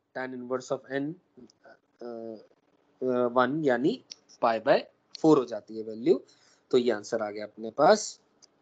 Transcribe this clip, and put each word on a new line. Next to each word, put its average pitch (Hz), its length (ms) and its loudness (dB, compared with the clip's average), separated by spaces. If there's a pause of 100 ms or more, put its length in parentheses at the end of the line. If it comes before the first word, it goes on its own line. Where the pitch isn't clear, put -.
(160)
Tan 127 200 -8
inverse 123 360 -6
of 135 260 -6
n, 143 160 -4 (880)
अ, 120 40 -14
अ, 120 1300 -6
वन 127 320 2
यानी 135 340 0 (420)
pi 113 180 0
by 147 180 4 (440)
four 156 160 6
हो 123 80 0
जाती 110 320 -12
है 110 60 -8
value। 117 380 0 (500)
तो 131 60 4
ये 120 140 2
answer 107 300 -4
आ 104 100 -6
गया 107 140 -10
अपने 110 260 -12
पास 185 480 2 (420)